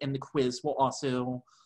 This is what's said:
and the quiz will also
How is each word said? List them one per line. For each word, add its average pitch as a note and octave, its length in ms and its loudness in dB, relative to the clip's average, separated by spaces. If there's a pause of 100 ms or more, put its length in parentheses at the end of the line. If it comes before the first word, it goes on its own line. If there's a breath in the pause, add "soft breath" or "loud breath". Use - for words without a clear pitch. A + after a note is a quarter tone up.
and C#3 100 -2
the C3+ 60 -2
quiz B2+ 440 0
will D3 120 0
also B2+ 680 0 (240 soft breath)